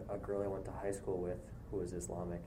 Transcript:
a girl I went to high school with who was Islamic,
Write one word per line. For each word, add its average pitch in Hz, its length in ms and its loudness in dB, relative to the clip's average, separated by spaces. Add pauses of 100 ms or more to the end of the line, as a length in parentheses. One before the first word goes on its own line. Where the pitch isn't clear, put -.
a 101 100 0
girl 101 220 2
I 101 60 4
went 95 180 0
to 95 60 -4
high 98 200 0
school 98 260 2
with 90 200 2 (320)
who 104 80 0
was 87 140 0
Islamic, 87 560 0